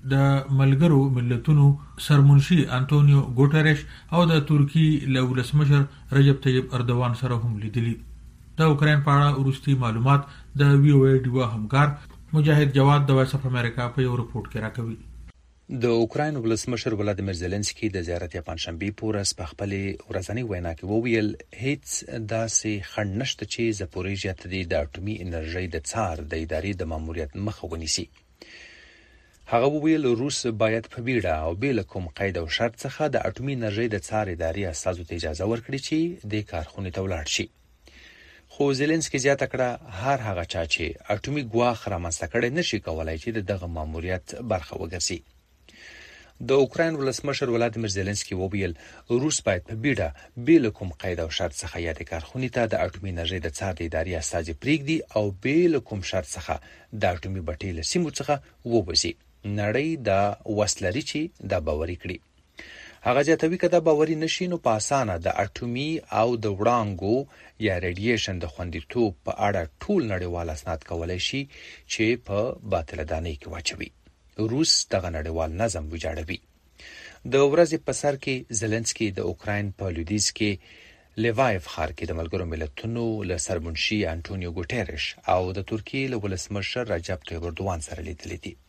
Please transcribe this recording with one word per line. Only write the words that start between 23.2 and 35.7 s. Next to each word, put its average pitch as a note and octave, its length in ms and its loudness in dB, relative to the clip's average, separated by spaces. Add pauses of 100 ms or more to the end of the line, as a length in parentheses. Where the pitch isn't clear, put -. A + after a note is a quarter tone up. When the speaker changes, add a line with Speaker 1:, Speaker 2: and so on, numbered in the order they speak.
Speaker 2:
نشته - 200 -6 (100)
چې A2+ 280 -2
زپوریژیا F#2+ 580 -6
ته - 140 -18
دې F#2+ 80 -4 (100)
د - 20 0 (100)
اټومي F#2+ 400 -6
انرژۍ E2+ 500 -6
د E2 40 -6 (140)
څار F#2+ 240 -2 (160)
د - 20 -6 (120)
ادارې D#2+ 340 -4
د E2 160 -6
ماموریت D#2+ 540 -8
مخه - 240 -12
ونیسي.» E2 360 -6 (1400)
هغه A#2+ 220 4
وویل، D#3 320 2 (160)
«روس C#3+ 180 -4 (220)
باید A2+ 320 2
په B2 140 -12
بیړه G2 260 0 (100)
او E2 80 -2 (100)
بې C#3 140 0
له G2 160 0
کوم F#2 140 -6 (100)
قید G2 240 -4
او E2 160 -4
شرط A#2 180 0 (120)
څخه C3+ 260 -4
د - 160 0
اټومي C3 280 -4
انرژۍ A2+ 360 -2
د G#2 60 -4 (100)
څار G#2+ 240 -2
ادارې E2+ 400 -4
استازو F2 360 -4
ته - 80 -8
اجازه E2 360 -4
ورکړي C3+ 360 -6